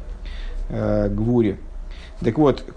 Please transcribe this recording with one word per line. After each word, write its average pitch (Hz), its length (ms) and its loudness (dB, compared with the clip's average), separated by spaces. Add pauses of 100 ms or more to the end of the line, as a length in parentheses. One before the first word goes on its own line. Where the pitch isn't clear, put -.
(680)
э, 107 400 2
гвуре. 107 520 2 (600)
Так - 180 0
вот, 143 280 4 (120)